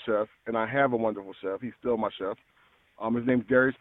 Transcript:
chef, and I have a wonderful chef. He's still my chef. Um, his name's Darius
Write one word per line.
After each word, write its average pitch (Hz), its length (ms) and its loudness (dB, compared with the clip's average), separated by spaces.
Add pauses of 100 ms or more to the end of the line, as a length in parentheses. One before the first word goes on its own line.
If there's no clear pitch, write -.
chef, 110 220 0 (200)
and 113 100 -2
I 113 100 0
have 135 260 2
a 120 40 2
wonderful 101 440 -2
chef. 95 200 -4
He's 117 180 -8
still 123 180 -2
my 107 200 -2
chef. 98 200 -6 (640)
Um, 113 140 -2
his 117 100 -2
name's 127 220 2
Darius 131 340 4